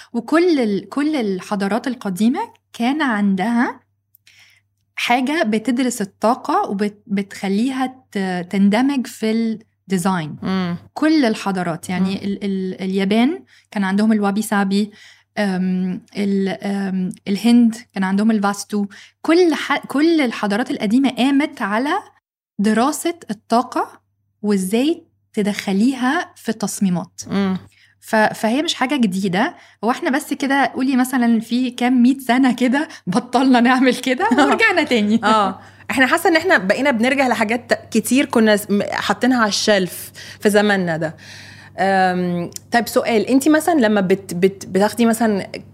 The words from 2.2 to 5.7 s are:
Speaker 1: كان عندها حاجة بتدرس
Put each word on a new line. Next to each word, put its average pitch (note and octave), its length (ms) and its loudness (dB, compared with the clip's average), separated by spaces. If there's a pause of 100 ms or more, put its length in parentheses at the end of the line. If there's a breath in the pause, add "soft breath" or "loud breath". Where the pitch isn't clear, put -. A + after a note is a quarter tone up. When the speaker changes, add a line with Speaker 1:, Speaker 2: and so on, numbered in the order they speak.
Speaker 1:
كان C4+ 280 -2
عندها A#3 800 0 (1160 soft breath)
حاجة C4+ 480 -2
بتدرس A#3+ 580 -2